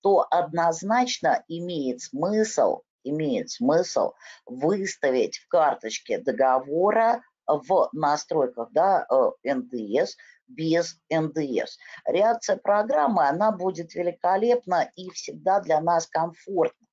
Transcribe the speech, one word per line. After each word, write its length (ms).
то 300
однозначно 1200
имеет 520
смысл, 800
имеет 480
смысл 640
выставить 920
в 100
карточке 680
договора 1040
в 460
настройках, 800
да, 400
э, 200
Н 240
Д 100
С, 380
без 520
Н 240
Д 100
С. 340
Реакция 520
программы, 680
она 240
будет 440
великолепна 1000
и 160
всегда 480
для 220
нас 260
комфортна. 840